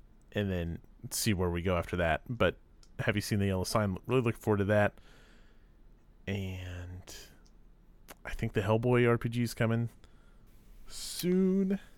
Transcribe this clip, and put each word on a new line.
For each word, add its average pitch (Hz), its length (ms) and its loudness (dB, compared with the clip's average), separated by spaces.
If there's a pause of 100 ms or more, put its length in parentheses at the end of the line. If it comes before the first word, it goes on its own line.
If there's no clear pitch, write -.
(320)
and 101 180 -2
then 85 280 -4 (320)
see - 240 0
where 87 160 0
we 85 120 -2
go 90 140 2
after 85 200 -4
that. 82 320 0
But 107 300 0 (420)
Have 104 160 0
You 101 60 0
Seen 107 180 -2
the 98 60 2
Yellow 92 180 0
Sign? 101 420 0
Really 127 160 2
looking 113 180 -2
forward 107 180 2
to 98 80 0
that. 104 280 4 (1300)
And 90 840 -8 (1080)
I - 60 -12
think - 220 -4
the 113 80 2
Hellboy 120 480 4
R 120 100 6
P 120 120 -4
G 120 120 -2
is 113 100 -2
coming 117 360 0 (1000)
soon. 190 960 0 (180)